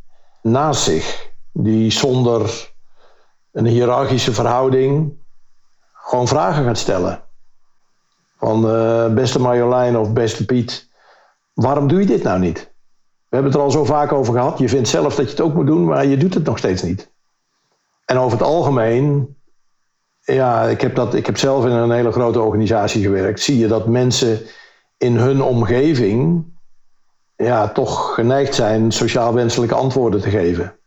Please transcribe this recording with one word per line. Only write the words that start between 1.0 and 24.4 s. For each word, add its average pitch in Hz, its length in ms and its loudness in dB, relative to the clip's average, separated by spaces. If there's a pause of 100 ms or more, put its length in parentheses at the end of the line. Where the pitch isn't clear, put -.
die 110 380 0
zonder 120 800 0 (800)
een 110 140 -2
hiërarchische 123 680 0
verhouding 131 880 0 (720)
gewoon 123 360 -2
vragen 151 360 0
gaat 117 140 0
stellen. 90 440 -2 (1160)
Van, 110 320 0
eh, 113 440 0
"Beste 131 260 0
Marjolein 123 580 2
of 107 140 0
beste 113 320 0
Piet, 123 440 -4 (680)
waarom 139 340 0
doe 175 120 2
je 202 60 2
dit - 160 0
nou 92 160 0
niet? 87 340 -4 (560)
We 120 80 -4
hebben 139 140 0
het 143 100 2
er 143 60 2
al 139 40 2
zo 147 140 2
vaak 147 280 0
over 127 220 0
gehad. 127 240 0
Je 131 100 2
vindt 131 200 0
zelf 147 260 0
dat 139 100 -2
je 120 60 -4
het - 100 -4
ook 160 140 0
moet 156 120 0
doen, 165 180 2
maar 143 220 0
je 139 100 2
doet 180 180 0
het 156 100 0
nog 135 140 -2
steeds 92 240 -2
niet." 90 280 -6 (1000)
En 127 60 2
over 123 200 0
het - 80 0
algemeen, 143 880 0 (840)
ja, 127 420 0
ik 113 180 0
heb 127 140 0
dat, - 200 -2
ik 147 120 -2
heb 110 120 -2
zelf 135 260 2
in 123 60 2
een 117 200 2
hele 117 220 2
grote 120 280 0
organisatie 107 600 0
gewerkt, 98 380 0
zie 139 180 2
je 113 80 4
dat 110 200 0
mensen 120 540 2 (580)